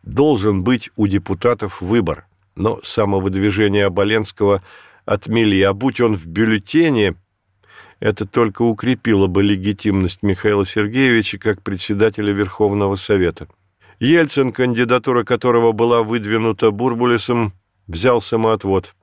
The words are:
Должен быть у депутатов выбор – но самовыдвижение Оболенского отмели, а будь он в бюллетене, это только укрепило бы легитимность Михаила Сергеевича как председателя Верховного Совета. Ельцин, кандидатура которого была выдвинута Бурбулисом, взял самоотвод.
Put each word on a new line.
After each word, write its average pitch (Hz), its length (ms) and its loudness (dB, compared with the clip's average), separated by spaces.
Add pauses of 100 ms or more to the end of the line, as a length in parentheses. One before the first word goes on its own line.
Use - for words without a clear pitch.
Должен 107 600 0
быть 123 340 -2
у 107 100 0
депутатов 98 720 -2
выбор – 90 460 -2 (280)
но 104 280 -2
самовыдвижение 98 1040 0
Оболенского 101 760 0 (420)
отмели, 104 580 0
а 98 100 2
будь 120 280 -4
он 110 160 2
в 82 100 -12
бюллетене, 110 880 0 (840)
это 104 260 -2
только 113 360 0
укрепило 113 680 0
бы 95 160 0
легитимность 98 800 -2
Михаила 101 420 0
Сергеевича 110 720 0
как 107 240 -4
председателя 104 680 -2
Верховного 101 640 0
Совета. 90 500 -2 (540)
Ельцин, 143 500 2
кандидатура 123 720 0
которого 117 480 2
была 117 320 2
выдвинута 110 680 0
Бурбулисом, 117 800 0 (340)
взял 107 340 0
самоотвод. 104 840 -2